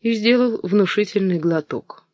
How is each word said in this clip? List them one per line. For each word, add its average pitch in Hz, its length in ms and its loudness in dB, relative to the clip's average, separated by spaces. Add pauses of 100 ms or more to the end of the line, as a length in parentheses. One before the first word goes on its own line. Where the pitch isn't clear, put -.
и 226 120 -2
сделал 233 500 2
внушительный 190 720 0
глоток. 160 760 -4